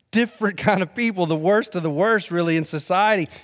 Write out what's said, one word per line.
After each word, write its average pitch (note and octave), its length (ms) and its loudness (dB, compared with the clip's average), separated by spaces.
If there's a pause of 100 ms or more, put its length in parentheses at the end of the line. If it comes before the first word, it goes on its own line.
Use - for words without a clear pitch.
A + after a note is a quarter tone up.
different G#3+ 480 -2
kind G3 240 2
of F3 140 -6
people, G#3 320 -2
the D#3+ 80 0
worst G3 400 0
of F3 80 -4
the D#3 80 -2
worst, G3 400 0
really, E3+ 260 0
in D#3 60 0
society. F#3 640 0 (140)